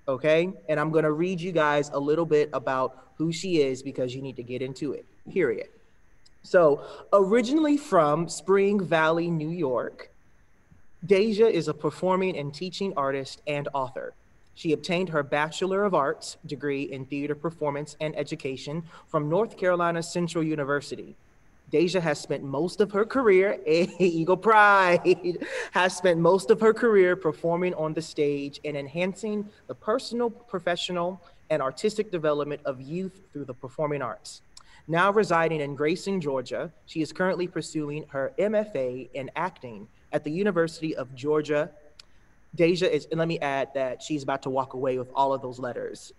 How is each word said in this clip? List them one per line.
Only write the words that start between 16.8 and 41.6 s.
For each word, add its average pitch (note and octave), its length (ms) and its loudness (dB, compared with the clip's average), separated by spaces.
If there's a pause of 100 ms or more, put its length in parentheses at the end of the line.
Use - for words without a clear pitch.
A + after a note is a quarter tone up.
in C3 240 -10
Theater C#3+ 280 -6
Performance D3 640 -6
and D#3 160 -6
Education D3 680 -8 (240)
from D3 240 -2
North G#3 260 0
Carolina F3 460 0
Central E3 420 -2
University. C#3+ 720 -4 (540)
Deja E3+ 300 2
has D3+ 180 0
spent - 240 -8
most C#3 380 -2
of G3+ 120 0
her G3+ 120 2
career, G#3 580 4
<laughs> - 40 -8
Eagle E3+ 720 2
Pride, F#3 1000 6 (360)
has F#3 220 2
spent F3 240 2
most F3+ 320 4
of G#3+ 100 4
her A3 120 6
career G3+ 420 4
performing F3 600 -2
on D#3 180 -4
the D#3+ 80 -4
stage C#3+ 640 -2
and D3 100 -6
enhancing F#3 720 -4 (200)
the C3 80 -10
personal, A#3+ 560 -4
professional, F3 920 -4 (300)
and D3+ 100 0
artistic G#3 500 -2
development D3 540 -2
of C3 160 -6
youth F3 400 -8 (140)
through C#3+ 100 -10
the B2+ 80 -12
performing C#3+ 480 -4
arts. - 400 -10 (460)
Now F3 260 4
residing E3 480 2
in C#3+ 140 -4
Grayson, E3+ 480 -2
Georgia, C3+ 500 -4 (140)
she D#3+ 160 -4
is C#3+ 100 -6
currently F3+ 340 0
pursuing D3+ 640 -6
her C3+ 300 -4
M G#3 160 0
F G#3+ 200 -2
A C3 380 -4
in C3 240 -8
acting B2 500 -8 (240)
at D3 140 -2
the D3 60 -6
University E3 640 0
of C3 180 -8
Georgia. D3+ 540 0 (840)